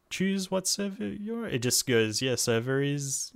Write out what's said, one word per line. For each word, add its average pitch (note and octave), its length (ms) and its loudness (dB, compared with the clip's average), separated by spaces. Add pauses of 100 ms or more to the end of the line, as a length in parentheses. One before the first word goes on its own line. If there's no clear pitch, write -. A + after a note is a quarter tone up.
choose F#3+ 420 0
what F#3+ 160 0
server G3+ 400 -2
you're, G#3+ 400 -6
it B2+ 120 -2
just A#2+ 280 2
goes, A2+ 340 4
"Yeah, C3 140 2
server A#2+ 460 2
is C#3+ 540 -2